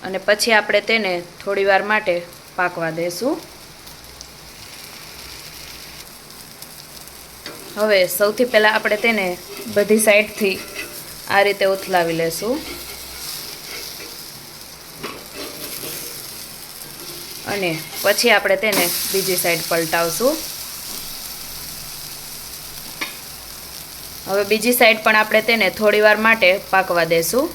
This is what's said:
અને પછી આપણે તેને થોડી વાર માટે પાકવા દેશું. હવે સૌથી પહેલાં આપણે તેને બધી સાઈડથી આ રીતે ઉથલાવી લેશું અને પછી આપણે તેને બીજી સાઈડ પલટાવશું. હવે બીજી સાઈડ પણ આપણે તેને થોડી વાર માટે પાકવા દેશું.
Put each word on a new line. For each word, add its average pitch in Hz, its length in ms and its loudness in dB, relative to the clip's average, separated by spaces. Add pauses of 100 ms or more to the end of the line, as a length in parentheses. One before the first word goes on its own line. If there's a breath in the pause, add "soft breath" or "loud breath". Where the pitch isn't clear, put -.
અને 190 200 -4
પછી 214 340 6
આપણે 208 200 4 (120)
તેને 214 200 2 (300)
થોડી 196 300 0
વાર 190 100 6 (100)
માટે 208 220 2 (440)
પાકવા 170 320 0 (120)
દેશું. 226 340 -2 (4000)
હવે 208 240 4 (160)
સૌથી 208 360 4
પહેલાં 214 260 6
આપણે 214 280 2
તેને 214 200 2 (500)
બધી 208 320 6
સાઈડથી 208 480 4 (760)
આ 202 120 6
રીતે 196 180 2 (100)
ઉથલાવી 175 480 0
લેશું 180 320 -2 (4000)
અને 190 180 -2 (320)
પછી 208 340 4
આપણે 196 280 4
તેને 190 200 2 (280)
બીજી 185 300 0
સાઈડ 170 260 0
પલટાવશું. 170 680 2 (4000)
હવે 196 200 2
બીજી 220 300 4
સાઈડ 220 240 6
પણ 214 160 6
આપણે 214 220 4 (100)
તેને 208 260 4
થોડી 214 300 6
વાર 208 180 8
માટે 220 240 6 (220)
પાકવા 180 420 4
દેશું. 190 400 2